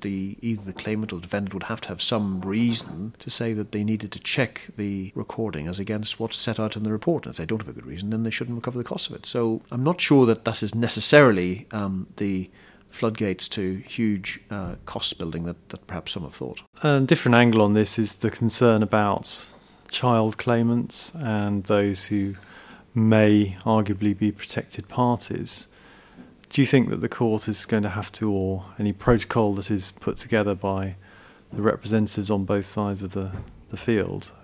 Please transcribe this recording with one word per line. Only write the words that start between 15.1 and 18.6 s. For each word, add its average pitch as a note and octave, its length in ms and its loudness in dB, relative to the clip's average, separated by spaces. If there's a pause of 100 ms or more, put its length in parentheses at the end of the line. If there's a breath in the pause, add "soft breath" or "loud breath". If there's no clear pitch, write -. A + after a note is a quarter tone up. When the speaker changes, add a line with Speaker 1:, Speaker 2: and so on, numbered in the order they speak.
Speaker 1:
building E2+ 240 -6
that, E2+ 240 -8
that - 180 -14
perhaps - 280 -10
some F2+ 100 -6
have C#2 100 -12
thought. - 280 -10 (200)
Speaker 2:
A C#3+ 200 4
different C3 340 4
angle A#2 260 8
on G#2 120 6
this G#2+ 260 4
is G#2+ 160 2
the A2 160 -2
concern A2+ 500 4